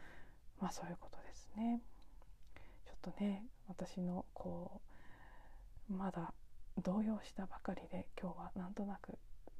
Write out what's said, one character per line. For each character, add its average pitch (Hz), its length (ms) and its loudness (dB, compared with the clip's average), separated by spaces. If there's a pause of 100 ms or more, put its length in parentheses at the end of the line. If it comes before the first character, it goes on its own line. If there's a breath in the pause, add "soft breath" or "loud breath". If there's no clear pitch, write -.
(600 loud breath)
ま 185 80 4
あ、 - 20 4
そ - 160 0
う - 20 0
い 175 40 0
う - 80 -2
こ - 100 -6
と - 120 -2
で - 120 -6
す - 220 -8
ね。 233 260 6 (1040 loud breath)
ち - 40 -8
ょ - 200 -2
っ - 20 0
と - 80 -2
ね、 202 240 6 (240)
私 185 320 -2
の 180 320 4
こ 175 480 -2 (1080 loud breath)
う、 - 20 4
ま 190 180 4
だ 165 220 2 (460)
動 190 240 8
揺 214 200 6
し - 120 -8
た 190 120 2
ば - 140 0
か 190 140 2
り - 140 0
で、 180 180 0 (140)
今 180 120 2
日 - 60 -4
は 175 160 -2
な 180 140 2
ん 202 60 -2
と 202 100 2
な 202 120 2
く - 220 -6 (420)